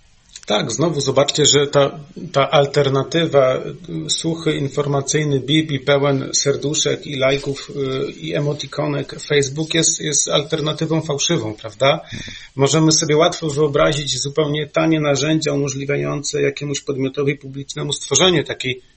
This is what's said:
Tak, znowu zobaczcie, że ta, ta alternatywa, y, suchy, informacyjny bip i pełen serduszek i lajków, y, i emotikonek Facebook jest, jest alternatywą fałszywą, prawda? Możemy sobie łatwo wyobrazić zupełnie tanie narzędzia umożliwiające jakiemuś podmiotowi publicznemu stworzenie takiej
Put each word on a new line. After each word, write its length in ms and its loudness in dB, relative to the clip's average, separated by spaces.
Tak, 260 -2
znowu 300 0
zobaczcie, 440 2
że 220 4
ta, 320 2
ta 200 2
alternatywa, 1080 2
y, 40 -4
suchy, 480 -2
informacyjny 800 0
bip 320 0
i 80 -2
pełen 540 2
serduszek 720 0
i 80 -8
lajków, 540 -2
y, 420 -4
i 220 -8
emotikonek 840 -4
Facebook 540 0
jest, 280 2
jest 260 0
alternatywą 720 0
fałszywą, 520 -2
prawda? 480 0
Możemy 360 4
sobie 260 2
łatwo 320 2
wyobrazić 720 2
zupełnie 460 -2
tanie 320 2
narzędzia 540 2
umożliwiające 880 -2
jakiemuś 400 -2
podmiotowi 560 -2
publicznemu 560 -10
stworzenie 500 2
takiej 380 -6